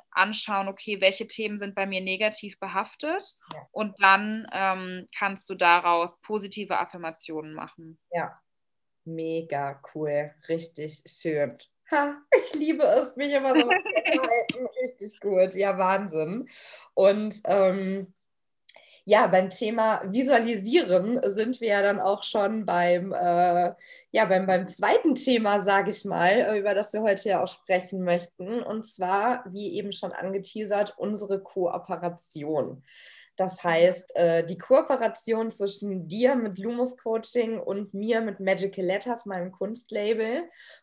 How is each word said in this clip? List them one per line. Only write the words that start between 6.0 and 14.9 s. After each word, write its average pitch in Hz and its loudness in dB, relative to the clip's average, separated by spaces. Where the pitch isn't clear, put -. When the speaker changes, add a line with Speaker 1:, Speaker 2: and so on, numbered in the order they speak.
Speaker 1:
positive 202 -6
Affirmationen 160 -8
machen. 160 -16
Speaker 2:
Ja, 170 -4
mega 160 -6
cool, 151 -2
richtig 160 -8
schön. 147 -4
Ha, 285 0
ich - -10
liebe 302 0
es, 254 4
mich 285 -2
immer 269 4
so 240 4
Speaker 1:
<laughs> - 4
Speaker 2:
zu 403 -4
unterhalten. 254 0
Richtig - -10